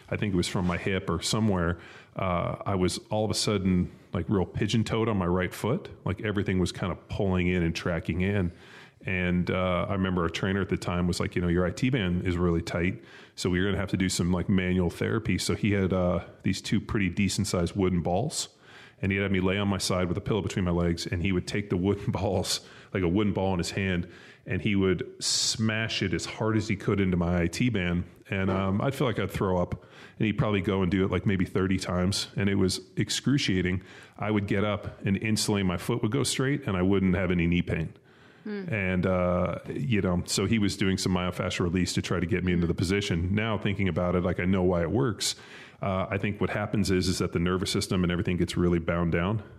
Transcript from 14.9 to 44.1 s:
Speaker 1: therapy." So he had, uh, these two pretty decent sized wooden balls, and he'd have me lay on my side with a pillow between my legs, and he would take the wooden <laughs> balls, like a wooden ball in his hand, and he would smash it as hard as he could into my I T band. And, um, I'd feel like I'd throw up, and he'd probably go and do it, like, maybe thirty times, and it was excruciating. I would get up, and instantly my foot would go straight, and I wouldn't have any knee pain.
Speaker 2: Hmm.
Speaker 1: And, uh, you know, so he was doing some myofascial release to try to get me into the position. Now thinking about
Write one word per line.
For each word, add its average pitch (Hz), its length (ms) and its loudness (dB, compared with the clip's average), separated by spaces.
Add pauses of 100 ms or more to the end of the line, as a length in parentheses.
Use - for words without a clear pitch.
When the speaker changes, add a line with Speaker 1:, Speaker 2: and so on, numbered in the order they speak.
Speaker 1:
therapy." 104 480 -2
So - 160 -2
he 104 180 0
had, 95 200 2
uh, 90 280 2 (220)
these 98 180 -2
two - 200 -2
pretty 98 280 -2
decent 95 380 0
sized 87 300 0
wooden 92 260 2
balls, 95 460 -2 (520)
and 98 120 0
he'd 98 60 0
have 98 120 0
me 95 100 2
lay 92 160 2
on 101 120 0
my 95 100 0
side 90 300 0
with 87 100 -2
a - 20 -4
pillow 101 220 -2
between 92 220 -2
my 87 80 2
legs, 85 340 0
and 87 160 -4
he 98 100 0
would 90 140 0
take 104 240 -4
the 98 60 0
wooden 95 360 0
<laughs> - 0 -
balls, 92 480 -2 (320)
like 98 100 -2
a 87 60 2
wooden 101 240 2
ball 95 200 0
in 90 60 0
his 85 120 -4
hand, 92 380 -2 (380)
and 90 160 -4
he 107 120 0
would 95 320 2 (140)
smash - 840 -2
it 90 100 0
as 80 120 -2
hard 110 320 -2
as 104 120 0
he 98 60 0
could 101 260 0
into 92 160 2
my 87 260 2
I 85 40 2
T 123 220 0
band. 90 360 0 (260)
And, 98 200 0
um, 95 320 0
I'd 131 120 -2
feel 139 120 -2
like 110 120 -2
I'd 95 120 -2
throw 92 280 0
up, - 280 -4 (320)
and 113 80 0
he'd 104 100 0
probably 104 240 2
go 95 220 0
and 90 80 2
do 95 140 4
it, 98 60 0
like, 90 140 -2
maybe 92 200 2
thirty 95 340 0
times, 90 480 0 (100)
and 98 140 0
it 98 60 2
was 92 240 2 (160)
excruciating. 95 840 0 (360)
I 104 140 -4
would 101 160 0
get 104 160 2
up, - 420 -4
and 98 120 4
instantly 107 440 0
my 90 140 2
foot 120 260 -2
would 110 80 0
go 131 140 0
straight, 139 420 0
and 98 100 0
I 90 60 2
wouldn't 95 320 4
have 90 160 0
any 87 160 2
knee 87 160 4
pain. 82 320 -2 (500)
Speaker 2:
Hmm. 202 280 -8
Speaker 1:
And, 92 340 0
uh, 90 520 2 (100)
you 120 320 0
know, 90 260 2
so 101 200 0
he 113 120 2
was 98 180 2
doing 95 200 2
some 95 160 0
myofascial 90 480 -2
release 87 340 2
to 90 80 0
try 90 180 0
to 87 60 0
get 87 180 0
me 90 80 2
into 87 140 2
the 82 80 0
position. 92 600 0
Now 107 240 0
thinking 98 300 0
about 87 260 0